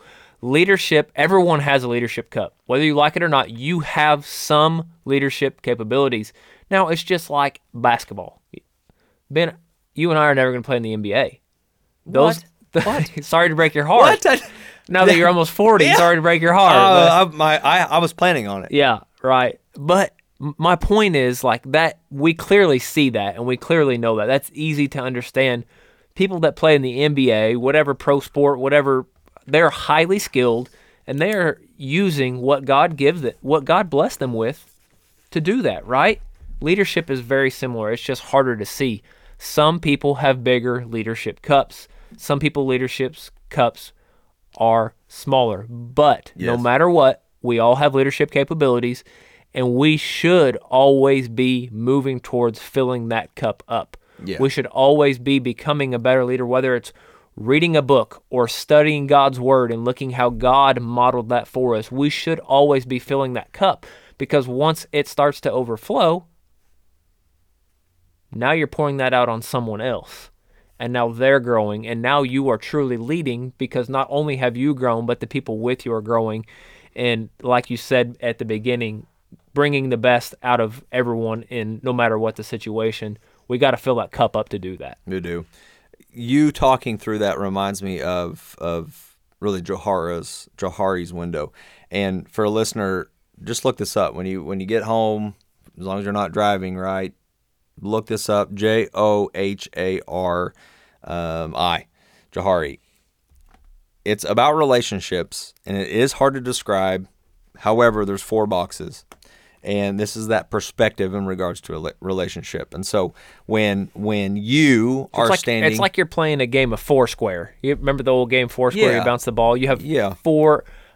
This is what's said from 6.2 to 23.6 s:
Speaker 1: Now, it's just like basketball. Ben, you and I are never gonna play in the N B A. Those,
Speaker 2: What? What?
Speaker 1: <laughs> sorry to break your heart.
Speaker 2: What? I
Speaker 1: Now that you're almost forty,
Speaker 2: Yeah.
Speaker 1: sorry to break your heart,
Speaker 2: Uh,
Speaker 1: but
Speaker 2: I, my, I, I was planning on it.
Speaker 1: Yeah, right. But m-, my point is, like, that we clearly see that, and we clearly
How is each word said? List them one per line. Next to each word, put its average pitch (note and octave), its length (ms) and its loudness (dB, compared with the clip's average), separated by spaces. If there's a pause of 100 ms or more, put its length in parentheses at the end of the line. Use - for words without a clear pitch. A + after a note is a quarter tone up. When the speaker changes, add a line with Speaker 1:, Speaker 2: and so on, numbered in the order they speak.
Speaker 1:
Now, F#3+ 160 2
it's E3 160 -4
just F3 260 -4
like C#3+ 320 -2 (120)
basketball. A#2 680 -2 (880)
Ben, E3 280 -2 (380)
you D#3+ 140 0
and D#3 100 2
I D3+ 60 4
are C#3+ 100 4
never C3 160 2
gonna B2 120 -4
play C3 140 -2
in A#2 60 -2
the A2 100 -4
N G#2+ 80 -4
B G2+ 120 -4
A. A#2+ 280 -2 (640)
Those, D3 380 2 (280)
Speaker 2:
What? E3 140 0
What? G#3 300 -2
Speaker 1:
<laughs> D3+ 100 -10
sorry E3+ 240 2
to D#3 60 -4
break D#3+ 200 2
your D3 100 0
heart. B3 380 6
Speaker 2:
What? C4+ 200 2
I - 40 -18 (400)
Speaker 1:
Now F#3 180 4
that F3+ 120 6
you're F3 100 6
almost E3+ 240 2
forty, G#3 340 4
Speaker 2:
Yeah. F4 120 4
Speaker 1:
sorry F3 180 6
to D#3+ 60 0
break E3+ 200 2
your E3+ 120 2
heart, F#3+ 220 8
Speaker 2:
Uh, F#3 500 8
Speaker 1:
but D#3 80 -8
Speaker 2:
I, D3+ 40 -16
my, D#3 240 2
I, E3 220 4
I D#3 140 0
was E3+ 160 0
planning D#3 340 0
on G2 160 -8
it. - 80 -12
Speaker 1:
Yeah, C3+ 280 2 (220)
right. B2+ 380 2 (160)
But F3 380 0 (260)
m-, D3 180 -8
my E3+ 200 2
point G3+ 400 2
is, B2 260 0
like, B2 200 0 (100)
that D#3 260 2 (100)
we D3 240 0
clearly E3+ 460 4
see C#3 300 0
that, G2+ 260 -4
and A#2 100 -8
we B2+ 120 -2
clearly C#3+ 400 0